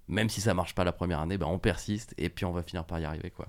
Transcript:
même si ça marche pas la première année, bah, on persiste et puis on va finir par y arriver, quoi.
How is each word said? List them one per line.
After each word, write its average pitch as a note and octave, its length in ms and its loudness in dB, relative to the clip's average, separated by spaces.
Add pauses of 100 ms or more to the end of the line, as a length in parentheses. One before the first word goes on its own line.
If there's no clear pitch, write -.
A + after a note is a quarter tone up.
même G#2 200 2
si A2 140 -2
ça G#2 100 6
marche F2 220 0
pas F#2+ 100 4
la F2 80 4
première F2 280 0
année, F2 180 0
bah, E2 100 0
on F2+ 100 0
persiste G#2 600 0
et E2+ 100 0
puis - 160 -4
on F2+ 80 0
va E2+ 100 -2
finir E2 220 -4
par E2+ 160 -4
y D#2+ 40 -2
arriver, D#2 260 -4
quoi. - 180 -12